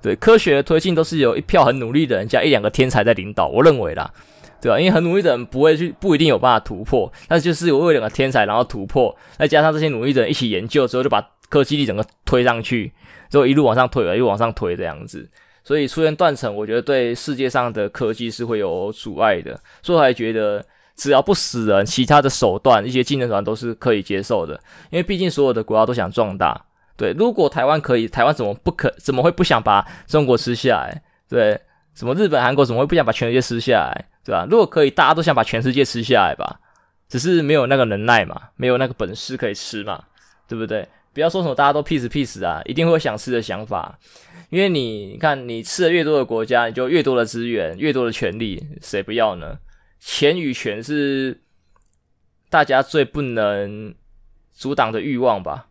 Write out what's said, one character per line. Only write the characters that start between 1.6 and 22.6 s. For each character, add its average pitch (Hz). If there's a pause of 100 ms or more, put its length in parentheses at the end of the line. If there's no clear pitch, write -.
很 135
努 117
力 151
的 120
人 98
加 110
一 151
两 120
个 104
天 131
才 110
在 113
领 95
导， 87
我 85
认 147
为 82
啦， - (520)
对 117
吧？ 107
因 165
为 185
很 165
努 175
力 202
的 170
人 123
不 131
会 156
去， 165
不 185
一 -
定 156
有 117
办 123
法 110
突 98
破， 113 (160)
但 165
是 151
就 170
是 170
有 160
两 135
个 107
天 135
才， 117
然 104
后 123
突 104
破， 123 (240)
再 156
加 147
上 156
这 151
些 156
努 120
力 139
的 127
人 -
一 -
起 120
研 101
究 131
之 -
后， 127
就 139
把 107 (320)
科 143
技 143
力 139
整 107
个 104 (220)
推 123
上 117
去， 113 (380)
之 143
后 139
一 135
路 147
往 113
上 127
推， 120 (120)
一 110
路 123
往 98
上 113
推 87
这 92
样 80
子。 - (340)
所 147
以 143
出 160
现 156
断 160
层， 113
我 107
觉 107
得 120
对 123
世 135
界 127
上 123
的 104
科 110
技 113
是 120
会 117
有 92
阻 104
碍 101
的。 60 (260)
所 175
以 170
我 160
还 135
觉 113
得， 104 (300)
只 139
要 135
不 196
死 120
人， 101
其 -
他 147
的 139
手 104
段， 113